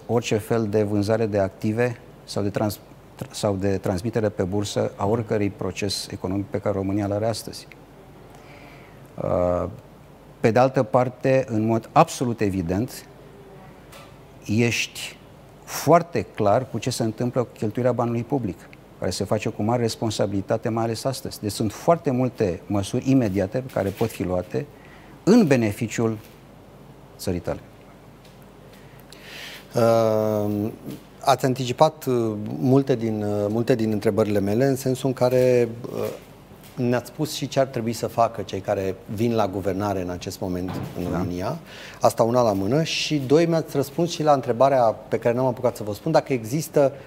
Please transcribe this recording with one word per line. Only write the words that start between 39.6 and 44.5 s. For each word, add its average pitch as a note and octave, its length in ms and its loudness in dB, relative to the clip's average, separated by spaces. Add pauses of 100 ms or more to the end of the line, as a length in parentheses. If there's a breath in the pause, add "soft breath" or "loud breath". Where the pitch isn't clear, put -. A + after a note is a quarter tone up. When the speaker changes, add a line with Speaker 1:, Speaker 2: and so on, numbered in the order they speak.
Speaker 2:
în F2+ 100 -4
acest F2+ 300 -8
moment F2+ 300 -4 (280)
în F2 120 -4
Speaker 1:
Da. - 80 -
Speaker 2:
România. F2+ 400 -4 (420 loud breath)
Asta B2 220 -6
una A#2+ 200 2
la A2 100 2
mână. G2+ 300 0
Și D3+ 440 -4
doi, D#3 200 4
mi-ați D#3+ 300 -2
răspuns E3 340 -2
și D#3+ 120 -6
la D3+ 100 4
întrebarea B2+ 500 2